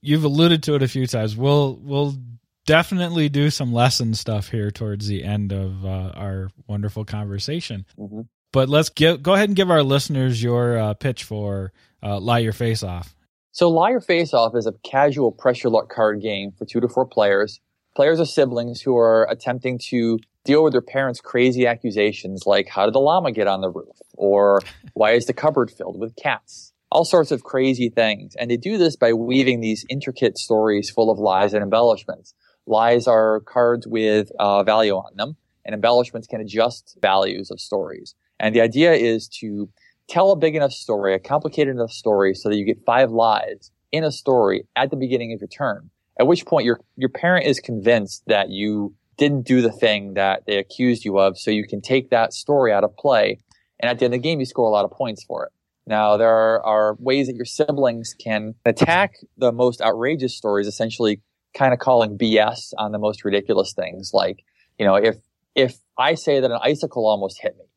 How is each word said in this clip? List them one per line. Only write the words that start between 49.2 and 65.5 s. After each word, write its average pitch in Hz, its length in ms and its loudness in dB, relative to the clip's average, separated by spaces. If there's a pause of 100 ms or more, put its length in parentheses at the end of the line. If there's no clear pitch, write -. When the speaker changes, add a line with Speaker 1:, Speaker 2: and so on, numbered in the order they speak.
Speaker 2:
do 127 160 2
the 113 100 2
thing 104 440 -2
that 98 320 0
they 104 100 0
accused 117 480 -2
you 98 140 0
of, 95 180 2
so - 140 -4
you 107 160 -2
can 104 140 -8
take 131 280 -2
that 113 240 2
story 135 400 0
out 98 100 2
of 104 140 -2
play. 107 400 2 (420)
And 120 120 -2
at 120 80 -4
the 127 60 2
end 120 100 0
of 123 60 -4
the 147 60 -4
game, 160 120 -2
you 135 60 -2
score 123 220 0
a 110 40 2
lot 101 140 2
of - 60 -6
points 117 320 -8
for - 220 -10
it. - 60 -16 (340)
Now, 107 320 2
there 113 120 4
are, 113 340 2
are 107 360 0
ways 131 280 0
that 127 80 -8
your 117 100 -8
siblings 131 680 -2 (100)
can 110 300 -6 (100)
attack 170 500 2 (240)
the 123 140 2
most 120 300 0
outrageous 123 560 -2
stories, 101 300 -2
essentially 110 540 -2 (340)
kinda 208 220 2
calling 113 380 2
B 110 220 2
S 110 400 -2
on 107 140 -6
the 104 80 -6
most 107 260 -4
ridiculous 98 480 -2
things. 90 400 -10
Like, 98 300 -4 (340)
you 107 80 -2
know, 95 100 4
if, 104 200 2 (400)